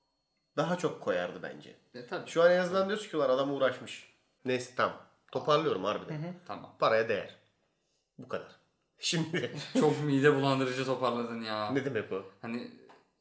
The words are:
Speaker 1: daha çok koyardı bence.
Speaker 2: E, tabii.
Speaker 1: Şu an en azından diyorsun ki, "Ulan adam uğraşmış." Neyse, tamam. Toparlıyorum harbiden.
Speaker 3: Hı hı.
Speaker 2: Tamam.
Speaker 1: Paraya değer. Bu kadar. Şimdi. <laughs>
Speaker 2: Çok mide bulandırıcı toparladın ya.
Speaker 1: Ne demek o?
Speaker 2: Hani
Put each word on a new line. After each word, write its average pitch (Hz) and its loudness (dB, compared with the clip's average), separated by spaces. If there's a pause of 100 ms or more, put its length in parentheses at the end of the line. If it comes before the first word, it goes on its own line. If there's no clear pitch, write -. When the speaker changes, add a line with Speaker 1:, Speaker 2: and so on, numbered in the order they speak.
(560)
Speaker 1:
daha 165 0
çok 147 -4
koyardı 90 -2
bence. 73 -14 (180)
Speaker 2:
E, 120 -14
tabii. 160 -8
Speaker 1:
Şu 165 4
an 175 10
en 180 6
azından 185 2
diyorsun 208 -4
ki, 165 -6
"Ulan 139 4
adam 135 2
uğraşmış." 127 -2 (300)
Neyse, 127 -2
tamam. 107 2 (360)
Toparlıyorum 135 0
harbiden. 107 -4
Speaker 3:
Hı 170 -8
hı. 180 -8 (140)
Speaker 2:
Tamam. - -12
Speaker 1:
Paraya 113 4
değer. 95 -4 (840)
Bu - -16
kadar. - -8 (500)
Şimdi. 160 -2 (120)
<laughs> - 0
Speaker 2:
Çok 147 4
mide 143 6
bulandırıcı 135 2
toparladın 120 -2
ya. 107 -4
Speaker 1:
Ne 131 0
demek 110 -4
o? 98 -6 (160)
Speaker 2:
Hani 120 -8 (500)